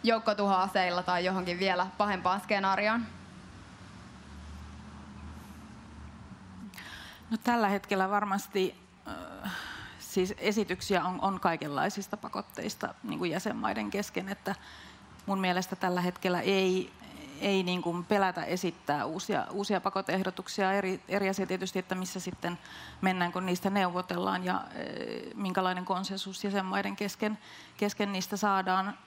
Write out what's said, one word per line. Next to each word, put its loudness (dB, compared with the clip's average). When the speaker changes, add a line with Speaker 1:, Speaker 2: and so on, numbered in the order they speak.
Speaker 1:
joukkotuhoaseilla 4
tai 2
johonkin 0
vielä 2
pahempaan 4
skenaarioon? 2
Speaker 2:
No, 0
tällä 6
hetkellä 4
varmasti, 2
ö, -8
siis 0
esityksiä 2
on, -2
on 2
kaikenlaisista 0
pakotteista, -6
niin -4
kuin 0
jäsenmaiden -2
kesken, -4
että -4
mun 0
mielestä 2
tällä 2
hetkellä 0
ei, 2
ei, 4
niin 0
kuin, 0
pelätä 4
esittää 0
uusia, -2
uusia 0
pakoteehdotuksia. 0
Eri, 2
eri 2
asia 0
tietysti, -2
että -2
missä -4
sitten -4
mennään, 2
kun -2
niistä 2
neuvotellaan, 2
ja, 2
ö, 0
minkälainen 2
konsensus -4
jäsenmaiden 0
kesken, -2
kesken 0
niistä -2
saadaan. 4